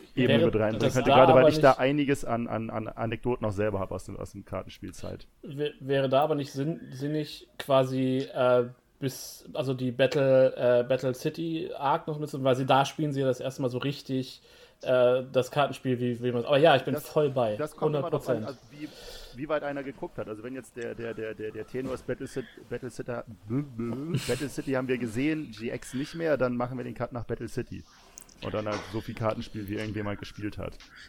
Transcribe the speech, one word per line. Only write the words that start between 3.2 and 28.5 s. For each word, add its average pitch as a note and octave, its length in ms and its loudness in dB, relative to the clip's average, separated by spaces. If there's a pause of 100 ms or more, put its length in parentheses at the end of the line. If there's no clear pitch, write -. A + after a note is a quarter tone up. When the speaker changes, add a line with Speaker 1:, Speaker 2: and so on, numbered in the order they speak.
Speaker 1:
auch G#2+ 60 0
selber G2+ 280 0
habe F#2 140 -6
aus F#2 100 -8
dem, G2 120 -12
aus F#2+ 160 -10
dem G2+ 120 -14
Kartenspielzeit. - 840 -10 (160)
Speaker 2:
Wä-, D3 380 -6
wäre C3+ 280 2
da C3+ 140 6
aber D#3 120 2
nicht C#3+ 180 -4
sinn-, C#3+ 280 -4 (120)
sinnig, D3 560 -6 (100)
quasi, C3 760 2
äh, B2 300 4 (340)
bis, - 540 -8
also C3+ 220 -2
die B2+ 160 -4
Battle, C3 640 6
äh, B2 320 4
Battle C3 260 0
City D#3+ 600 -4
Arc D3 300 0
noch D3+ 120 -4
mit, D3+ 120 -6 (120)
weil C3 140 4
sie, C3+ 80 0
da C3+ 220 6
spielen D3+ 260 -4
sie C#3 80 -2
ja C3+ 60 0
das B2+ 140 2
erste C3 200 -6
Mal C3 80 0
so B2 80 -4
richtig, C3 640 -6 (420)
äh, B2+ 400 4 (100)
das B2+ 180 2
Kartenspiel, B2+ 500 0
wie, A#2+ 220 -2
wie B2 100 0
man, A#2+ 140 -2
aber C#3+ 120 4
ja, D3 180 8
ich C3 80 0
bin C#3 100 -2
Speaker 1:
Das, D3 120 -6
Speaker 2:
voll D3+ 220 2
bei, A#2+ 280 0
Speaker 1:
das D3+ 200 -8
kommt D#3 180 0
immer D3 140 -2
drauf D3+ 200 -4
an, C3 80 0
Speaker 2:
hundert - 100 -6
Prozent. - 0 -
Speaker 1:
also D3 460 -14 (420)
wie, B2 80 -16
wie D3+ 80 -6
weit D3 140 0
einer C#3+ 180 -6
geguckt C#3 340 -10
hat. G#2 120 -8
Also G#2+ 140 -10
wenn B2+ 120 -10
jetzt B2+ 240 -14
der, A#2 160 -8
der, A2+ 180 -8
der, A2 220 -8
der, G#2+ 160 -8
der A2 160 -10
Tenor C3 260 -6
ist - 140 -10
Battle C3 200 -6
Cit-, C3 200 -8 (240)
Battle B2 180 -8
City, B2 240 -10
<laughs> A#2+ 100 -6 (1080)
Battle B2 200 -2
City C#3 240 -6
haben B2+ 160 0
wir B2+ 80 0
gesehen, C3 540 -2
G A2+ 240 -8
X - 180 -10
nicht C#3 220 -6
mehr, D#3+ 240 0
dann B2 180 0
machen B2 220 -4
wir A#2+ 60 -8
den A#2+ 100 -10
Cut A#2+ 180 -6
nach A#2 120 -8
Battle A#2 240 -6
City. G2 340 -8 (600)
Und G#2 80 -8